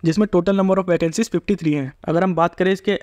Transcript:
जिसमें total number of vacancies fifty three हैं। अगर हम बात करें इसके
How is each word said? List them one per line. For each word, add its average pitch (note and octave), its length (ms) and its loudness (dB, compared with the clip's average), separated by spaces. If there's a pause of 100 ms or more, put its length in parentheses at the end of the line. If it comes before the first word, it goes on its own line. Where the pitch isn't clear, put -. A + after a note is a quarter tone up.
जिसमें F3+ 220 2
total G3 340 2
number F#3+ 180 2
of F#3 100 -2
vacancies E3 460 0
fifty F#3 220 -2
three D#3 180 -2
हैं। C#3 180 -6 (120)
अगर E3+ 200 -2
हम F#3+ 100 -2
बात E3 200 0
करें F#3 180 0
इसके G3 300 -2